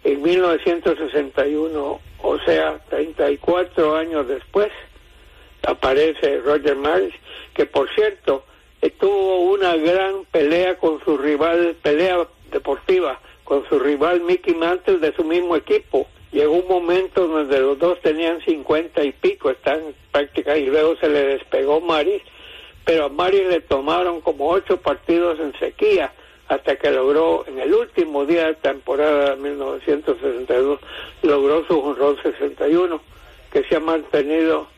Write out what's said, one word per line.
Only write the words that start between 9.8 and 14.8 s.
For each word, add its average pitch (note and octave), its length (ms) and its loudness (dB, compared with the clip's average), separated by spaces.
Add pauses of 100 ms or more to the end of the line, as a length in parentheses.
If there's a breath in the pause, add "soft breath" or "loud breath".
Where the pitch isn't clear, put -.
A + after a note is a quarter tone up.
pelea E3+ 500 0
con D#3 280 -2
su D#3 140 0
rival, D#3+ 640 0
pelea F3 420 0 (280)
deportiva, C#3+ 680 -2 (240 loud breath)
con C#3+ 260 -2
su D3 120 2
rival D3 400 0
Mickey F3 340 0
Mantle F3 440 0